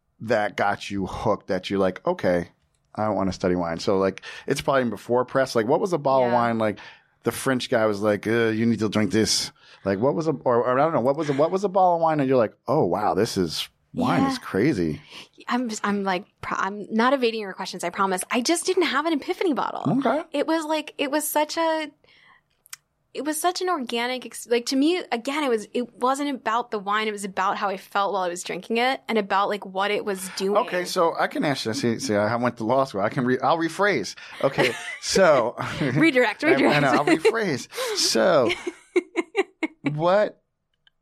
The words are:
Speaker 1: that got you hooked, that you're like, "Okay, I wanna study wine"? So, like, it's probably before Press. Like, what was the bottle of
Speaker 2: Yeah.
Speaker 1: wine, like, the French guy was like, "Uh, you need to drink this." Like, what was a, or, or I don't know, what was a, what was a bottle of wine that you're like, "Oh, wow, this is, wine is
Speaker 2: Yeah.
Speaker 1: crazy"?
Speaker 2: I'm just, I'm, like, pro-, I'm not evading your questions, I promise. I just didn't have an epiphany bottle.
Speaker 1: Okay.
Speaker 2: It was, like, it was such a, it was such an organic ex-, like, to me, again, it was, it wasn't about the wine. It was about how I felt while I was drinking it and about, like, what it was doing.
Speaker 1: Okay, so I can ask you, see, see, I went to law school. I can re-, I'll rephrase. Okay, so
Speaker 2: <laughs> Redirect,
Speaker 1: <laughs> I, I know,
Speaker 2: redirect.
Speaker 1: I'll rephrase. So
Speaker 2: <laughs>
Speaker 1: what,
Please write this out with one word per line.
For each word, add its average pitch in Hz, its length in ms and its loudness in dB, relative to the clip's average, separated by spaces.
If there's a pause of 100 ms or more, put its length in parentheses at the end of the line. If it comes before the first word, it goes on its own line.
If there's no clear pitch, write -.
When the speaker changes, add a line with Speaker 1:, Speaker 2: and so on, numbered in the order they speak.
(200)
Speaker 1:
that 107 360 0
got 101 340 -2
you 98 160 -4
hooked, - 420 -2
that 92 220 -4
you're 98 80 0
like, 92 280 0
"Okay, 92 420 0 (460)
I 107 160 -2
wanna 98 220 0
study 90 220 -2
wine"? 85 240 -4
So, 98 200 0
like, 95 240 0 (240)
it's 143 140 -2
probably 131 300 0
before 120 340 -2
Press. 131 300 -2
Like, 113 120 2
what 151 140 2
was 208 120 -2
the 165 60 2
bottle 135 280 2
of 117 60 0
Speaker 2:
Yeah. 120 60 4
Speaker 1:
wine, 117 200 0
like, 107 200 0 (460)
the 117 60 0
French 127 400 -2
guy 113 160 4
was 104 140 0
like, 104 260 2
"Uh, 113 220 2
you 110 180 0
need 113 140 2
to 110 80 0
drink 104 240 0
this." - 400 2 (320)
Like, 98 160 0
what 139 140 2
was 165 120 -4
a, 160 60 0 (120)
or, 120 200 4
or 127 140 2
I 139 40 4
don't 165 120 2
know, 127 60 2
what 135 160 2
was 156 140 -2
a, 139 40 0
what 151 160 2
was 190 120 -2
a 202 60 0
bottle 185 280 4
of 165 40 -2
wine 160 180 2
that 135 80 2
you're 131 120 4
like, 107 160 2 (120)
"Oh, 139 180 2
wow, 92 300 0
this 104 220 2
is, 85 320 -2 (240)
wine 170 320 0
is 269 140 -2
Speaker 2:
Yeah. - 60 -18
Speaker 1:
crazy"? 95 580 0 (440)
Speaker 2:
I'm 240 220 -2
just, 220 180 -6
I'm, 202 180 0
like, 190 200 -2 (160)
pro-, - 180 -8
I'm 196 320 -6
not 233 220 2
evading 226 300 0
your 196 100 -8
questions, 185 320 -10
I 175 60 -4
promise. 190 400 0
I 233 100 0
just 330 260 0
didn't 370 200 2
have 294 200 0
an 339 60 0
epiphany 330 400 -2
bottle. - 460 -2
Speaker 1:
Okay. 285 340 0
Speaker 2:
It 285 160 -2
was, 320 160 0
like, 302 340 -4
it 277 120 -2
was 294 180 0
such 302 300 0
a, 311 340 0 (1200)
it 254 120 -8
was 302 160 -4
such 359 200 -2
an 370 80 -2
organic 247 580 -4
ex-, - 220 -14
like, 240 180 0
to - 80 -2
me, 320 260 2 (120)
again, 277 320 -4
it 269 60 0
was, 214 220 -2
it 240 220 -4
wasn't 269 360 0
about 240 420 -4
the 214 80 -4
wine. 208 260 -2
It 214 60 -2
was 202 120 -8
about 190 340 -2
how 208 100 -2
I 190 80 -4
felt 196 360 -2
while 196 100 -2
I 180 60 -2
was 180 140 -6
drinking 185 360 -6
it 254 280 0
and 226 120 0
about, 196 320 0
like, 240 140 -6
what 196 280 -2
it 208 120 -2
was 190 320 -6
doing. 196 260 0
Speaker 1:
Okay, 180 220 -2
so 175 320 0
I 190 120 0
can 254 160 -4
ask 139 220 -2
you, 110 80 -2
see, 117 260 0
see, 104 160 0
I 104 200 2
went 120 200 0
to 113 80 -6
law 131 200 2
school. 101 180 -4
I 110 80 2
can 127 140 -2
re-, 127 140 2
I'll 156 200 2
rephrase. 165 580 0 (260)
Okay, 131 300 2 (280)
so 143 540 4 (140)
Speaker 2:
<laughs> 160 120 -6
Redirect, 220 640 2
Speaker 1:
<laughs> - 0 -
I, 311 100 4
I - 20 2
know, - 0 -
Speaker 2:
redirect. - 300 4
Speaker 1:
I'll - 180 2
rephrase. 320 640 2 (300)
So 185 520 4 (720)
Speaker 2:
<laughs> - 640 -4 (100)
Speaker 1:
what, 180 500 2 (600)